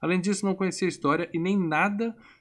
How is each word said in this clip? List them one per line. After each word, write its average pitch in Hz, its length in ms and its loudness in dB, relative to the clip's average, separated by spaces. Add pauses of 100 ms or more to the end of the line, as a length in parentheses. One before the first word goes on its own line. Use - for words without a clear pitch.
Além 180 200 0
disso, 196 240 0
não 190 100 2
conhecia 190 320 -2
a - 20 2
história 160 440 0
e 170 60 -2
nem 190 180 2
nada 202 580 0 (260)